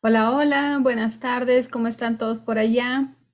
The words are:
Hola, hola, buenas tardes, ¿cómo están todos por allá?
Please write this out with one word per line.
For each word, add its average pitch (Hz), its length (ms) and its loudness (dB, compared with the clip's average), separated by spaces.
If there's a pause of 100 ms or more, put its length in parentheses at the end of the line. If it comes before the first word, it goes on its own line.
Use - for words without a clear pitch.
Hola, 226 280 4
hola, 285 480 0
buenas 226 400 0
tardes, 247 480 0
¿cómo 233 200 -4
están 233 320 -4
todos 226 180 -4
por 226 220 -4
allá? 247 560 0 (180)